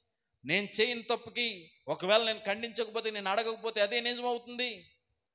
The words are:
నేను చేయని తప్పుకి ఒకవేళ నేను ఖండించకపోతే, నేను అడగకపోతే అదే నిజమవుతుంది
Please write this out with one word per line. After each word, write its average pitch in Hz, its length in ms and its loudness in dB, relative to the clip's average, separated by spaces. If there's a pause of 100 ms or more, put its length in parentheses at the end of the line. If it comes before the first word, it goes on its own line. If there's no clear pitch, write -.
(440)
నేను 185 240 2 (120)
చేయని 233 220 2
తప్పుకి 226 680 -2 (180)
ఒకవేళ 185 360 4
నేను 220 220 0
ఖండించకపోతే, 220 640 -2
నేను 202 200 -2
అడగకపోతే 220 500 0
అదే 208 200 2
నిజమవుతుంది 240 880 -2 (440)